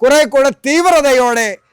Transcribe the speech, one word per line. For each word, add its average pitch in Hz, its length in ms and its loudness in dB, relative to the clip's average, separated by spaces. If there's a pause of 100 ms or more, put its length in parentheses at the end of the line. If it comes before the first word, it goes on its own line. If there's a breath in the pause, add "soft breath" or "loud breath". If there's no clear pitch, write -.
കുറെ 285 200 2 (120)
കൂടെ 277 160 2 (180)
തീവ്രതയോടെ 269 840 0 (240)